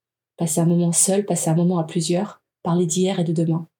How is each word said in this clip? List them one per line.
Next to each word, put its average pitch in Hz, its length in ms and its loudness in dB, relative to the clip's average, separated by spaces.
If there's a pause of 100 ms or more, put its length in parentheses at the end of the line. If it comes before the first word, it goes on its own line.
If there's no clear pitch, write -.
(380)
Passer - 240 -2
un 165 40 2
moment 175 260 2
seul, 196 340 0
passer 170 240 -2
un 160 60 2
moment 175 240 2
à 160 40 0
plusieurs, 175 580 -4 (220)
parler 175 220 0
d'hier 185 340 0
et 175 40 2
de 165 100 -2
demain. 165 340 0 (120)